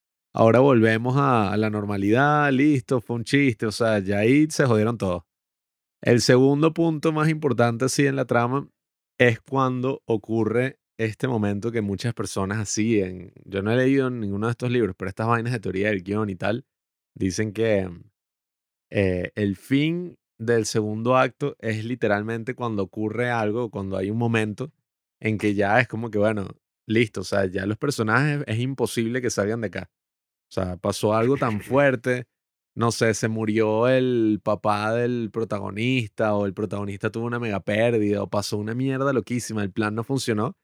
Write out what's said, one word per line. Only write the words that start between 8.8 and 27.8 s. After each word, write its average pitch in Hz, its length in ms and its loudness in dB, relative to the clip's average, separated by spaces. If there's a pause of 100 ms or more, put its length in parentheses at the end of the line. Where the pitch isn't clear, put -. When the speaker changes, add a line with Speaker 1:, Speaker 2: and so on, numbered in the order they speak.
Speaker 1:
es 120 220 6
cuando 131 640 -2
ocurre 113 720 0 (180)
este 113 300 -2
momento 104 440 -2
que 113 100 -2
muchas 101 320 -4
personas 98 460 -4
así 110 420 0
en, 92 320 -8 (120)
yo 98 180 -4
no 107 80 0
he 120 60 2
leído 131 320 2
ninguno 107 380 -4
de 120 40 0
estos 123 200 -4
libros, 110 260 0
pero 95 120 -6
estas 110 180 -4
vainas 117 260 0
de 120 60 -4
teoría 98 300 -2
del 95 140 -2
guión 104 260 -2
y 95 60 -6
tal, 104 300 -4 (500)
dicen 98 380 -2
que, 104 360 0 (1040)
eh, 92 440 0
el 101 200 -2
fin 160 600 -2 (220)
del 113 260 0
segundo 113 520 0
acto 135 420 -2
es 107 260 -6
literalmente 113 720 -2
cuando 110 280 -4
ocurre 107 480 -4
algo, 113 380 -2
cuando 95 280 -6
hay 95 120 -2
un 110 80 -4
momento 117 540 0 (500)
en 110 160 0
que 104 180 0
ya 101 240 4
es 123 80 4
como 117 240 -8
que, 104 60 -4
bueno, 104 300 0 (400)
listo, 110 340 0
o - 20 -10
sea, 98 220 0
ya 95 200 -4
los 104 120 -2
personajes 143 720 0